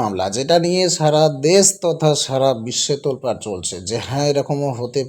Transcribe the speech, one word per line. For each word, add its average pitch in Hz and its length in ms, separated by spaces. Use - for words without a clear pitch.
মামলা, 95 240
যেটা 143 280
নিয়ে 180 180
সারা 151 260
দেশ 190 180
তথা 156 260
সারা 135 240
বিশ্বে 135 380
তোলপাড় 131 440
চলছে 92 280
যে 117 80
হ্যাঁ, 143 240
এরকমও 143 480
হতে 123 300